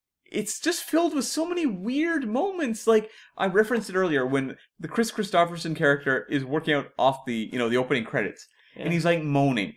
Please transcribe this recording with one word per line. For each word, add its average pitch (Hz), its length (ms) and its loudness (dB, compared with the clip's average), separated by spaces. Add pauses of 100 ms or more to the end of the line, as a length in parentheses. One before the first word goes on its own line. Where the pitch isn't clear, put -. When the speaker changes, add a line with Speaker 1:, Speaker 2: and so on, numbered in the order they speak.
(300)
Speaker 1:
it's - 300 -6
just 339 240 -2
filled 320 300 0
with 269 100 -2
so 320 220 -4
many 349 200 -2
weird 262 640 -2
moments. 285 580 -4
Like, 220 240 4 (280)
I 190 80 0
referenced 220 440 2
it 185 60 -6
earlier 156 300 2
when 135 300 -2 (220)
the 160 100 -12
Chris 226 220 0
Christopherson 170 640 0
character 143 540 2
is 135 160 0
working 151 300 0
out 139 140 -2 (100)
off 135 280 2
the, 113 260 -4
you 120 60 -4
know, 120 100 0
the 120 100 4
opening 127 260 0
credits. - 420 -4 (300)
Speaker 2:
Yeah. - 80 -10
Speaker 1:
And 165 80 -2
he's, 165 120 0
like, 170 180 2
moaning. 139 540 2